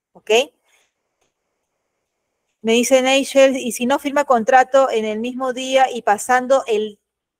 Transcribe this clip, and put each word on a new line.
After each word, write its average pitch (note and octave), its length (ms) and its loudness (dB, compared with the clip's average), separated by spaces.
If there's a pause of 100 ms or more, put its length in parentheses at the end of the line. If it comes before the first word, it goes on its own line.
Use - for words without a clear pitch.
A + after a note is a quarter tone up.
(120)
¿ok? - 180 -12 (2250)
Me A3 100 0
dice B3 300 2
Neychel, C4+ 540 2
"Y B3 160 -6
si A#3+ 140 -4
no C#4 120 0
firma C#4+ 260 -2
contrato B3+ 640 2
en A3 140 -2
el G#3+ 160 -6
mismo B3+ 320 -6
día C4 380 0
y A#3 120 -8
pasando B3+ 640 0
el, G#3+ 320 -4 (400)